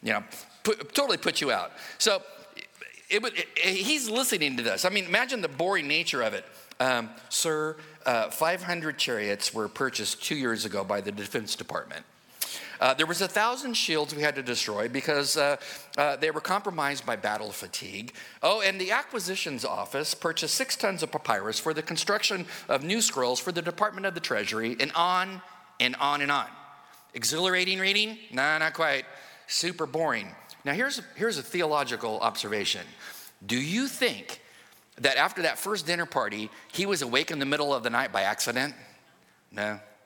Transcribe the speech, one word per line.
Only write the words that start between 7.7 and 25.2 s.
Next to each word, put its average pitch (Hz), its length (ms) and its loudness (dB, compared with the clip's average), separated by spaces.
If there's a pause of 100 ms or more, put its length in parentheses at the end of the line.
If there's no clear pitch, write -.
uh, 117 240 2
five 175 320 0
hundred 165 360 -2
chariots 104 540 0
were 110 160 -2
purchased - 540 -2
two 165 140 -2
years 113 280 0
ago 101 200 -2
by 101 160 0
the 101 100 -4
Defense 104 460 -4
Department." - 480 -8 (760)
Uh, 131 140 6
there 151 120 2
was 165 140 -2
a 190 80 0
thousand 240 460 2
shields 156 400 2
we 147 80 -2
had 147 120 2
to 135 80 -4
destroy 113 460 0
because, 139 480 0
uh, 143 200 4 (420)
uh, 143 180 4
they 156 140 2
were 151 100 -4
compromised 165 640 0
by 123 100 -2
battle 104 380 -2
fatigue. 98 640 -8 (280)
Oh, 208 200 4
and 190 180 2
the 180 100 -2
acquisitions 185 720 -2
office 135 500 -2
purchased 160 400 -2
six 262 220 0
tons 190 260 0
of 156 100 -4
papyrus 110 480 0
for 160 140 0
the 156 80 -2
construction 196 640 0 (220)
of 135 140 4
new 202 200 2
scrolls 127 360 2
for 185 140 -2
the 170 100 -2
Department 190 440 0
of 185 80 0
the 170 60 -6
Treasury, 113 600 0
and 143 140 2
on 180 480 2 (360)